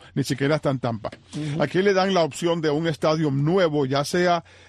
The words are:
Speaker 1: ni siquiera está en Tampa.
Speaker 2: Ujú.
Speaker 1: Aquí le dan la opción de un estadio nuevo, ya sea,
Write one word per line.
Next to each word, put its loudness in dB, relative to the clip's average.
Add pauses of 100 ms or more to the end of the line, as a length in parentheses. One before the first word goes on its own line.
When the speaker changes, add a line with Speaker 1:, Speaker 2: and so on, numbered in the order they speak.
(140)
Speaker 1:
ni 0
siquiera 0
está -2
en -2
Tampa. -6 (240)
Speaker 2:
Ujú. -4
Speaker 1:
Aquí 0
le 4
dan 2
la 4
opción -2
de 0
un 0
estadio 0
nuevo, 2
ya 0
sea, 0 (240)